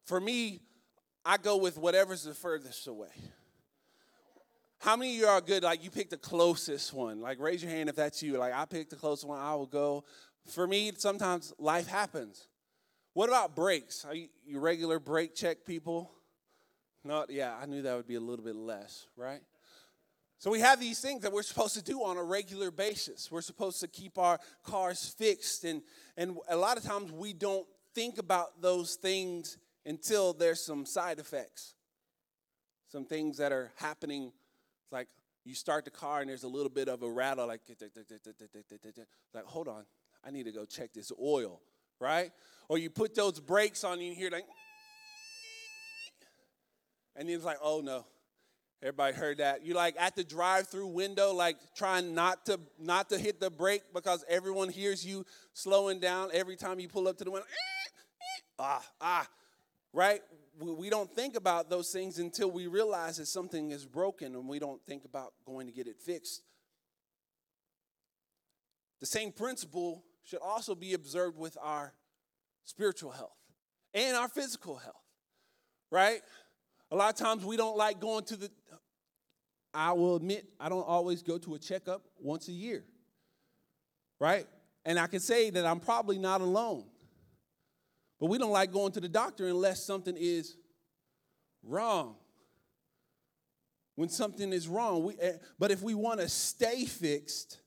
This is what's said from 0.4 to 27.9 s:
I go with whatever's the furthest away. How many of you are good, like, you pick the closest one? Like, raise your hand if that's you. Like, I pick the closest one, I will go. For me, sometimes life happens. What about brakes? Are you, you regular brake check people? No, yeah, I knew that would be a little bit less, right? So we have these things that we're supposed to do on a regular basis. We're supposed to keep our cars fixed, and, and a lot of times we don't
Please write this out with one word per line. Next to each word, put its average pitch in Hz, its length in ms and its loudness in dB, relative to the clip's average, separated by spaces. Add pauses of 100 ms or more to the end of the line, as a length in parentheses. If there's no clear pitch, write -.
I 180 100 6
go 202 220 4
with 180 200 2
whatever's 175 460 4
the 151 100 -10
furthest 143 540 -6
away. 107 220 -10 (1700)
How 214 140 6
many 247 200 -2
of 226 40 -4
you 220 80 8
are 196 140 8
good, 185 200 2
like, 170 220 2
you 185 80 -12
pick 202 180 -4
the 165 60 -6
closest 170 760 2
one? 113 260 -4
Like, 123 220 -6
raise 170 200 0
your 170 80 -6
hand 160 200 -2
if 143 80 -4
that's 147 260 0
you. 143 140 0
Like, 127 160 2
I 139 100 0
pick 160 260 -6
the 156 60 -14
closest 147 320 -2
one, 143 100 -6
I 147 180 -2
will 143 100 -2
go. 143 400 0 (420)
For 175 180 0
me, 202 320 2
sometimes 196 640 0
life 160 260 2
happens. 160 600 -4 (640)
What 208 160 4
about 202 300 4
brakes? 165 480 0
Are 147 100 -8
you, 165 140 -10 (160)
you 143 140 -6
regular 165 380 2
brake 160 380 0
check 165 300 -2
people? 170 440 -6 (960)
No, 151 240 -2
yeah, 127 340 -4
I 139 40 -10
knew 143 160 -6
that 131 120 -2
would 120 140 -4
be 120 80 -4
a 113 60 -4
little 117 240 -8
bit 110 100 -6
less, 107 500 -10 (120)
right? 135 240 -8 (960)
So 190 120 -2
we 220 120 4
have 254 180 10
these 233 220 -4
things 254 220 -4
that 202 100 0
we're 202 100 0
supposed 220 320 0
to 208 80 -8
do 269 180 -4
on 190 140 0
a 175 80 -4
regular 190 480 -2
basis. 196 580 -4
We're 165 120 -4
supposed 190 400 -4
to 180 80 -6
keep 185 280 -12
our 175 220 6 (240)
cars 185 540 -2
fixed, - 480 0
and, 160 160 -2 (340)
and 175 220 -4 (100)
a 170 80 2
lot 208 220 4
of 214 60 -8
times 202 280 -4
we 190 220 -8
don't 190 340 -2 (260)